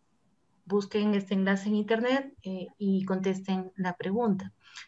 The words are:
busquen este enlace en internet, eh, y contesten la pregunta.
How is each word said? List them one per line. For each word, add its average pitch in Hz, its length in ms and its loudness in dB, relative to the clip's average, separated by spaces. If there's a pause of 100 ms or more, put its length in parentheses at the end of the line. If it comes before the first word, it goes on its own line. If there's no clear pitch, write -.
(640)
busquen 208 500 2
este 196 200 0
enlace 196 340 2
en 214 60 2
internet, 240 580 0 (100)
eh, 185 260 -8 (100)
y 196 260 2
contesten 190 720 -2
la 180 180 -2
pregunta. 196 600 -2 (340)